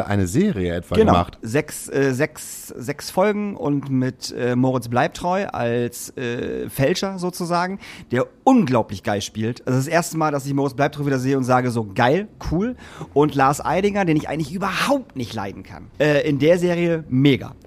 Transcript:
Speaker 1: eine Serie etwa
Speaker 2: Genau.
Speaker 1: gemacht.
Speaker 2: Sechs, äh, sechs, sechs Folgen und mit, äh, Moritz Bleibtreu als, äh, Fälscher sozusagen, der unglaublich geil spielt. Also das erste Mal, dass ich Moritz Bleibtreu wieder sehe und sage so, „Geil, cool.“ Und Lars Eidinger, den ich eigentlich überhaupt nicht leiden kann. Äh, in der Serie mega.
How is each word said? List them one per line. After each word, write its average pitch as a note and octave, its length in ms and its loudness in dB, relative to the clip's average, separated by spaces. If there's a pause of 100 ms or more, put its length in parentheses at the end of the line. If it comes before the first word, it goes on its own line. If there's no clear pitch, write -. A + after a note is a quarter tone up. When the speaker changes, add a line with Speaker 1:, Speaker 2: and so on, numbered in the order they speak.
Speaker 1:
eine G2+ 200 2
Serie F2+ 480 0
etwa F2+ 200 -6
Speaker 2:
Genau. G3+ 180 6
Speaker 1:
gemacht. F2 280 0
Speaker 2:
Sechs, - 480 -4
äh, C3+ 240 2
sechs, - 560 -6
sechs - 400 -10
Folgen G#3 460 0
und C#3+ 340 -2
mit, B2+ 480 -2
äh, B2 180 0
Moritz B2+ 320 2
Bleibtreu E3+ 600 0
als, A#2+ 680 -4
äh, B2 520 -6
Fälscher F#3 500 -2
sozusagen, F3 600 -4 (320)
der B2+ 160 0 (160)
unglaublich B2+ 600 4
geil G#2 180 0
spielt. A2 460 -6
Also D#3+ 120 2
das C3+ 80 -2
erste E3 300 0
Mal, D#3 140 0
dass C#3 140 -4
ich C#3+ 80 -4
Moritz C#3 200 0
Bleibtreu D3 320 -2
wieder C3+ 140 2
sehe C3+ 180 2
und C3 60 0
sage B2+ 280 2
so, A2 220 -2
„Geil, C#3 340 2 (240)
cool.“ G#3+ 240 0 (380)
Und C#3+ 220 4
Lars C#3 280 2
Eidinger, G3 420 0
den D#3 120 4
ich D3+ 120 -2
eigentlich C#3+ 240 -4
überhaupt G3 600 -2
nicht A#2+ 180 -8
leiden G2 300 -8
kann. F#2 240 -18 (120)
Äh, D3 300 4
in C#3+ 100 0
der D#3+ 200 6
Serie E3+ 500 0
mega. C3 440 4 (140)